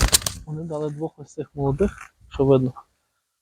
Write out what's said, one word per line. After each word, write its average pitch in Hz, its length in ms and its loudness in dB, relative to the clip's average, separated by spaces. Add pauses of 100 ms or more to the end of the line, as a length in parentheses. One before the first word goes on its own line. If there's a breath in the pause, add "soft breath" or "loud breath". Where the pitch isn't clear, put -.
(460)
Вони 156 160 -8
дали 151 280 -4
двох 151 260 -6
ось 143 180 -18
цих 147 200 -10
молодих, 143 600 -2 (140)
що - 160 0
видно. 131 280 6 (680)